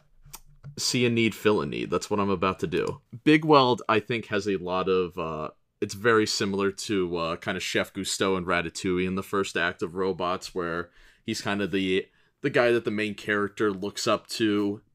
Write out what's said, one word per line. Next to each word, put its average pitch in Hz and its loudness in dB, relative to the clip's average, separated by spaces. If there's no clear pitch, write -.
see 123 0
a 120 4
need, 117 4
fill 104 2
a 71 -2
need. 60 -6
That's - -2
what 104 0
I'm 101 0
about 95 0
to 95 -2
do. 90 -4
Big 156 6
Weld, 135 6
I 110 2
think, 113 -6
has 104 -2
a 98 0
lot 90 -2
of, 90 0
uh, 78 -6
it's 101 -4
very 107 4
similar 98 0
to, 90 -2
uh, 85 -2
kinda 92 -6
Chef - -2
Gusteau 95 0
and 87 -4
Ratatouille 90 0
in 92 -4
the 95 -2
first 98 -2
act 87 0
of 87 -4
Robots, 92 -2
where 85 -4
he's 110 -4
kinda 101 -2
the, 95 0
the 143 -2
guy 120 4
that 117 0
the 117 -2
main 104 -4
character 104 -2
looks 98 -6
up 104 0
to. 104 0